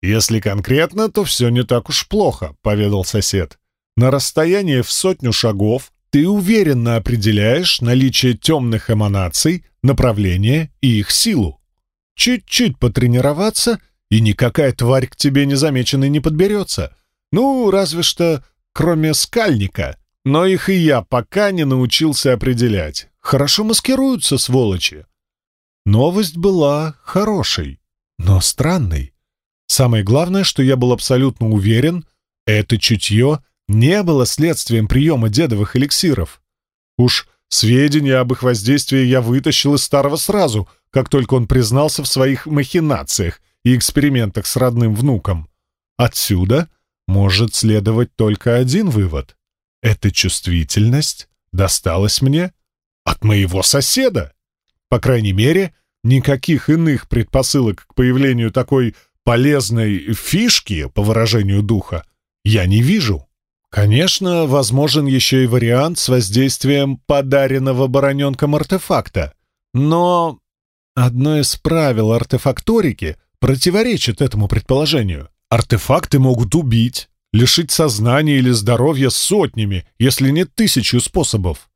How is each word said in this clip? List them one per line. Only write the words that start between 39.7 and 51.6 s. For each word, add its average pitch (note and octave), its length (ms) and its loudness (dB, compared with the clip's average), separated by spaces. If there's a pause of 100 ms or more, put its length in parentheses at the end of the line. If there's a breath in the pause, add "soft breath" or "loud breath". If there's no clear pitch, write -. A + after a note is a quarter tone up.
из C#3+ 100 0
старого C#3+ 320 0
сразу, D3+ 520 -2 (220 soft breath)
как B2 180 -2
только C3 240 0
он B2 140 2
признался B2+ 560 0
в B2+ 60 -6
своих C3+ 360 0
махинациях C#3+ 960 -2 (240)
и B2 100 4
экспериментах B2 720 0
с - 100 -4
родным A#2 380 2
внуком. G#2 540 -2 (480)
Отсюда G#2+ 720 0 (380)
может G2 480 0
следовать A2 640 0
только A2 400 0
один D3 340 0
вывод. F2 460 -4 (460)
Эта G#2+ 280 0
чувствительность F#2+ 1160 -2 (240)
досталась F#2+ 680 0